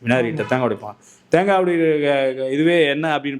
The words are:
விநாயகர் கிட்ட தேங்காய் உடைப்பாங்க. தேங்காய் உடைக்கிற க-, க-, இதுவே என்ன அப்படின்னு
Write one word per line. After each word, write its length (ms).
விநாயகர் 320
கிட்ட 160
தேங்காய் 200
உடைப்பாங்க. 260
தேங்காய் 340
உடைக்கிற 380
க-, 340
க-, 180
இதுவே 320
என்ன 320
அப்படின்னு 220